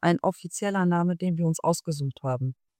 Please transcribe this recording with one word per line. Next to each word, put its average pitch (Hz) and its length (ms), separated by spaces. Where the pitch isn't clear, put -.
ein 170 200
offizieller 190 640
Name, 175 320
den 180 200
wir 170 80
uns 160 140
ausgesucht 147 640
haben. 131 320